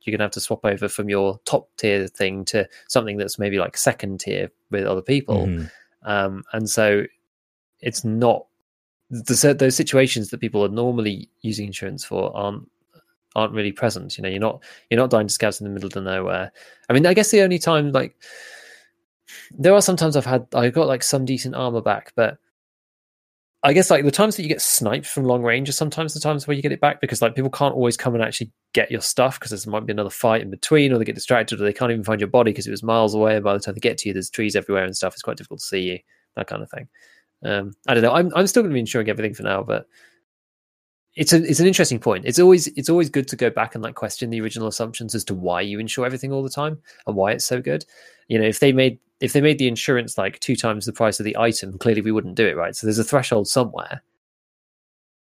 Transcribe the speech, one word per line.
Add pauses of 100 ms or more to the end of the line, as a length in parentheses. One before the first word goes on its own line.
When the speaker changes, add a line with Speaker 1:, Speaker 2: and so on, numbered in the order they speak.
Speaker 1:
you're
gonna
have
to
swap
over
from
your
top
tier
thing
to (220)
something
that's
maybe,
like,
second
tier (200)
with
other
people.
Speaker 2:
Mm-hmm. (440)
Speaker 1:
Um, (100)
and
so (760)
it's
not (600)
the
cer-,
those
situations
that
people
are
normally (120)
using
insurance
for
aren't, (680)
aren't
really
present.
You
know,
you're
not, (280)
you're
not
dying
to
scavs
in
the
middle (100)
of
nowhere. (380)
I
mean,
I
guess
the
only
time,
like, (1400)
there
are
some
times
I've
had,
I
got,
like,
some
decent
armor
back,
but (1300)
I
guess,
like,
the
times
that
you
get
sniped
from
long
range
are
sometimes
the
times
where
you
get
it
back
because,
like,
people
can't
always
come
and
actually (220)
get
your
stuff
'cause
there
might
be
another
fight
in
between,
or
they
get
distracted,
or
they
can't
even
find
your
body
'cause
it
was
miles
away,
and
by
the
time
they
get
to
you,
there's
trees
everywhere
and
stuff.
It's
quite
difficult
to
see
you, (360)
that
kind
of
thing. (560)
Um, (120)
I
don't
know.
I'm,
I'm
still
gonna
be
insuring
everything
for
now,
but (1300)
it's
a,
it's
an
interesting
point.
It's
always,
it's
always
good
to
go
back
and,
like,
question
the
original
assumptions
as
to
why
you
insure
everything
all
the
time (260)
and
why
it's
so
good. (420)
You
know,
if
they
made, (200)
if
they
made
the
insurance,
like,
two
times
the
price
of
the
item,
clearly
we
wouldn't
do
it,
right?
So
there's
a
threshold
somewhere. (1200)